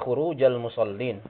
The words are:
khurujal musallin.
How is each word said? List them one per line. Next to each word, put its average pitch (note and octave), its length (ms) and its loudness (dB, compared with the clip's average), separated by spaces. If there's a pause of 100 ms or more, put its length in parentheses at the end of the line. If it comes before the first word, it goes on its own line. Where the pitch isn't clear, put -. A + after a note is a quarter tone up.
khurujal C3 560 2
musallin. A2 720 -2